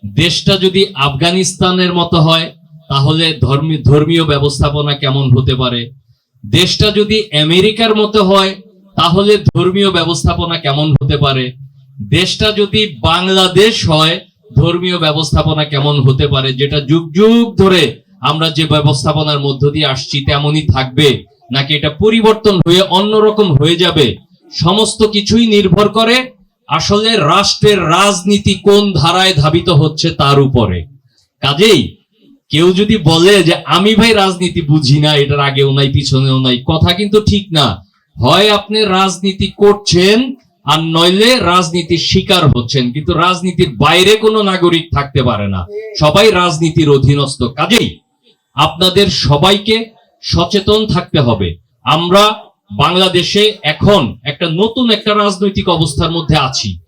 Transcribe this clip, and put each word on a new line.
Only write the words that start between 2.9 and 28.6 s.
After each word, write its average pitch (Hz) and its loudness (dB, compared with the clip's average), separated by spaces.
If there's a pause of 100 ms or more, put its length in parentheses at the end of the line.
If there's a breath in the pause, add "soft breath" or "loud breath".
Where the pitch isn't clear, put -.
ধর্মী-, 143 -2
ধর্মীয় 156 2
ব্যবস্থাপনা 143 0
কেমন 135 -2
হতে 131 0
পারে? 120 -4 (600)
দেশটা 180 0
যদি 208 -2
আমেরিকার 214 2
মতো 208 0
হয়, 190 2 (420)
তাহলে 202 2
ধর্মীয় 185 0
ব্যবস্থাপনা 170 -2
কেমন 151 -2
হতে 135 0
পারে? 131 -2 (560)
দেশটা 185 -2
যদি 202 -2
বাংলাদেশ 190 0
হয়, 160 0 (360)
ধর্মীয় 175 0
ব্যবস্থাপনা 156 -2
কেমন 143 -2
হতে 135 2
পারে? 135 -2
যেটা 143 -2
যুগ 156 -2
যুগ 220 2
ধরে 185 2 (180)
আমরা 156 -2
যে 151 -2
ব্যবস্থাপনার 151 0
মধ্য 139 -2
দিয়ে 151 -4
আসছি, 139 -6
তেমনই 147 -2
থাকবে, 135 0 (280)
নাকি 139 -4
এটা 151 -4
পরিবর্তন 214 2
হয়ে 175 4
অন্যরকম 208 2
হয়ে 151 2
যাবে? 156 0 (360)
সমস্ত 214 0
কিছুই 208 0
নির্ভর 202 2
করে 226 0 (360)
আসলে 208 -2
রাষ্ট্রের 196 0
রাজনীতি 190 0
কোন 202 2